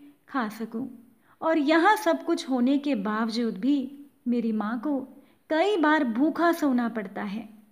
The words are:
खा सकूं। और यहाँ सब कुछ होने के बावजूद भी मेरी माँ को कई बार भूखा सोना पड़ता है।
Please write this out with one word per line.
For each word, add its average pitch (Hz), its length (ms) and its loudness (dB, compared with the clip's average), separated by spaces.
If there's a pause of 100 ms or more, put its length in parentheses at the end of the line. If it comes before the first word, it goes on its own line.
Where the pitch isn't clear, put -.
(280)
खा 233 200 -4
सकूं। 226 380 -8 (540)
और 320 180 2
यहाँ 320 380 4
सब 330 280 0
कुछ 330 260 -4
होने 262 280 2
के 285 160 -2
बावजूद 214 640 -2
भी 269 180 2 (520)
मेरी 233 240 0
माँ 220 280 -2
को 294 180 -2 (520)
कई 381 260 2
बार 302 300 4
भूखा 311 460 2
सोना 262 360 0
पड़ता 208 360 -8
है। 208 240 -10 (240)